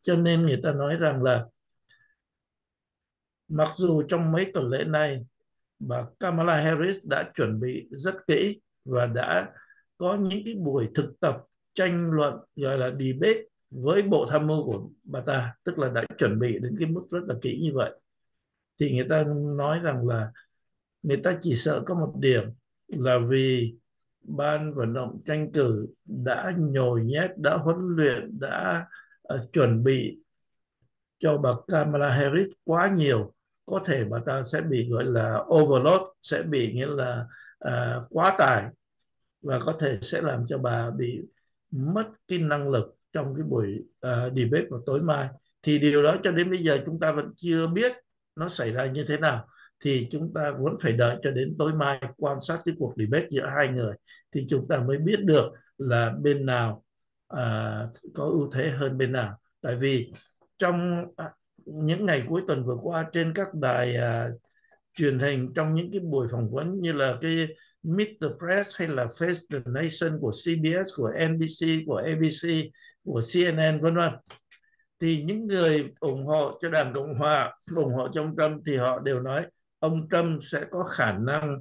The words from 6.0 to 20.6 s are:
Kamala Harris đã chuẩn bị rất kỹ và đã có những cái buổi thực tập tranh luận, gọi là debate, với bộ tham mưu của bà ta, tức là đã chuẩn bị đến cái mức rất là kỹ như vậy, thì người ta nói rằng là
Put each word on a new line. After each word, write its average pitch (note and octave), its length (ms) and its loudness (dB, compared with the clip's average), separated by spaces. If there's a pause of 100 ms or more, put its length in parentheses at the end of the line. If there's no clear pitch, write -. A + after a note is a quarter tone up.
Kamala E3 400 2
Harris E3 440 0
đã - 300 -2
chuẩn A2 260 0
bị B2+ 300 -6
rất D#3 240 -4 (120)
kỹ F#3+ 340 2 (240)
và B2 220 0
đã A2+ 460 0 (460)
có F3+ 180 0
những G3+ 280 -2
cái A3+ 100 -8
buổi C#3 400 0
thực - 260 -2
tập D3+ 160 0 (380)
tranh F3 360 0
luận, D3+ 240 2 (220)
gọi C#3 220 0
là B2+ 120 0
debate, C#3 520 2 (280)
với C#3+ 320 2
bộ E3 280 4
tham D3+ 160 2
mưu D3+ 180 2
của G#2+ 240 -4 (160)
bà C3+ 160 -8
ta, B2 340 -2 (100)
tức F3 140 -4
là C3+ 100 0
đã A#2+ 160 -2 (140)
chuẩn A2 200 4
bị A#2+ 200 0
đến B2+ 200 -4
cái D#3+ 100 0
mức F3 220 -2
rất F3 160 -2
là C#3+ 160 -4
kỹ C3 200 -4
như D#3 120 0
vậy, - 260 -2 (800)
thì C#3+ 160 2
người B2+ 120 0
ta D#3 160 4 (320)
nói D3+ 220 0
rằng C3 300 0
là A2+ 240 -2 (680)